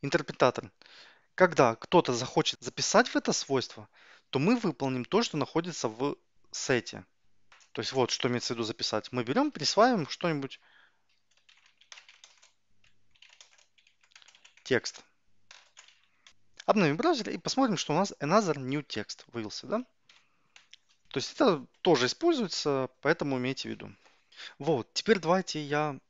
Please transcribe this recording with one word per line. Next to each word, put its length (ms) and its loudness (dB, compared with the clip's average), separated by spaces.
интерпретатор, 680 0
когда 400 6
кто-то 380 2
захочет 480 -2
записать 460 2
в 80 -4
это 180 0
свойство, 540 -4
то 100 0
мы 180 4
выполним 480 -2
то, 180 2
что 140 -4
находится 500 -2
в 300 -2
сете. 540 -2
То 80 -8
есть 120 -6
вот, 180 2
что 160 -2
имеется 260 -2
в 40 -8
виду 60 -2
записать. 480 -4
Мы 120 -2
берем, 280 0
присваиваем 560 2
что-нибудь. 520 -4
Текст. 400 0
Обновим 320 2
браузер 320 -2
и 80 -6
посмотрим, 400 -2
что 160 -4
у 20 0
нас 240 -2
another 380 2
new 240 -4
text 460 -10
вывелся, 400 -10
да? 180 -4
То 100 -6
есть 160 -6
это 320 2
тоже 240 4
используется, 840 0
поэтому 360 0
имейте 320 -4
в 20 -6
виду. 240 -12
Вот, 340 -2
теперь 260 2
давайте 420 0
я 380 -2